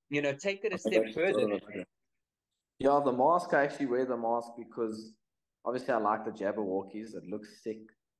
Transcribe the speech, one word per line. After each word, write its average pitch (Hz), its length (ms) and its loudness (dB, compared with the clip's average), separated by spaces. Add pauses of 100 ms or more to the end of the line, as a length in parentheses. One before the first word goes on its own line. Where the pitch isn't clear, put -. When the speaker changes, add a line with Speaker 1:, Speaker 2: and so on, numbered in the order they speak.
Speaker 1:
you 147 120 0
know, 139 120 2
take 196 320 -4
it 208 60 -2
a 185 40 -2
Speaker 2:
Okay, - 20 -2
Speaker 1:
step - 280 2
Speaker 2:
that's 220 100 -8
Speaker 1:
further. 175 240 2
Speaker 2:
sort 104 140 2
of, 98 100 -4
okay. 95 200 -10 (920)
Yeah, 143 260 6
the 135 80 4
mask, 156 440 4
I 143 80 6
actually 143 240 -2
wear 127 180 2
the 127 100 -2
mask 117 400 -2
because 110 580 -8 (520)
obviously 123 300 -2
I - 20 2
like 110 280 0
the 113 60 -4
Jabberwockies. 101 840 -4
It - 120 -12
looks - 360 -10
sick. 110 160 -8 (400)